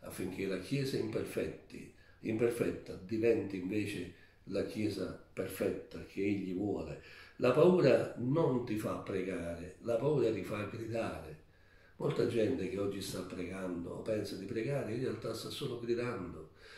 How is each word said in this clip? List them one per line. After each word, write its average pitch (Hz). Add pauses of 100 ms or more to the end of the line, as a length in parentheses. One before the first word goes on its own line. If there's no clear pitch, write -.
affinché 95
la 92
Chiesa 135
imperfetti, - (280)
imperfetta -
diventi 101
invece 92 (300)
la 95
Chiesa 98 (120)
perfetta 92
che -
Egli 95
vuole. 95 (340)
La 123
paura 156
non 131
ti 107
fa 95
pregare, 87
la 117
paura 127
ti 98
fa 104
gridare. 98 (540)
Molta -
gente 107
che 92
oggi 98
sta 92
pregando 90
o -
pensa 101
di 95
pregare 113
in 127
realtà 113
sta 110
solo 120
gridando, 117 (260)